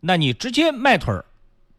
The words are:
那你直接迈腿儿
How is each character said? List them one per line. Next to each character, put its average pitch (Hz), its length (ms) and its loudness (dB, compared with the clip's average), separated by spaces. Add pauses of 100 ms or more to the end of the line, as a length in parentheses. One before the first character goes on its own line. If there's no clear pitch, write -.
那 180 160 0
你 143 160 2
直 233 180 -6
接 302 220 2
迈 247 260 2
腿 113 160 -4
儿 90 100 -8 (540)